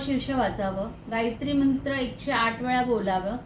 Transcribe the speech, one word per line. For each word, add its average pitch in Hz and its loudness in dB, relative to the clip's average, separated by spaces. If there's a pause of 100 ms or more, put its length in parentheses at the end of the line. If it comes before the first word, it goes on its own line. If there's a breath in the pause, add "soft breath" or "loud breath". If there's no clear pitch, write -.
शीर्ष 269 -2
वाचावं, 196 0 (220)
गायत्री 233 0
मंत्र 277 2
एकशे 269 -4
आठ 226 2
वेळा 247 2
बोलावं, 202 0